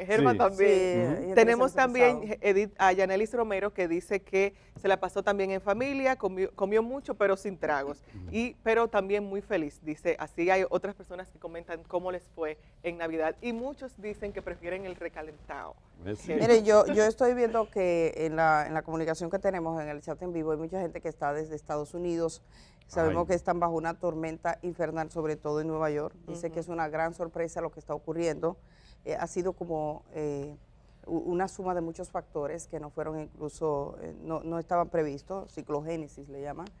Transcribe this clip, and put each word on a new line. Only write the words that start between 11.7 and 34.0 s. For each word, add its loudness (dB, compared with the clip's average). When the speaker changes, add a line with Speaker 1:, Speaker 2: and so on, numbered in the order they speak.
Speaker 1:
cómo -4
les -8
fue -6
en -6
Navidad, -2
y -4
muchos -10
dicen -8
que -8
prefieren -8
el -10
recalentado. -12
Speaker 2:
Eh, -4
sí. -6
Speaker 3:
Mire, 6
yo, 8
yo 4
estoy 4
viendo 0
que 2
en -2
la, 4
en -6
la -2
comunicación -4
que -2
tenemos -2
en -6
el -10
chat -10
en -6
vivo -2
hay 0
mucha -6
gente -6
que -8
está -4
desde -6
Estados -6
Unidos. -2
Sabemos 0
Speaker 2:
Ay. -2
Speaker 3:
que 4
están 0
bajo 0
una -2
tormenta -4
infernal, -4
sobre -4
todo -2
en -4
Nueva 0
York. -4
Dice -6
que -8
Speaker 1:
Ujú. -
Speaker 3:
es -8
una -4
gran -2
sorpresa -6
lo -6
que -18
está -8
ocurriendo. -2
Eh, -4
ha -4
sido -2
como... -4
Eh, -4
u-, -2
una 0
suma -4
de -2
muchos -8
factores -6
que -8
no -12
fueron -6
incluso, -4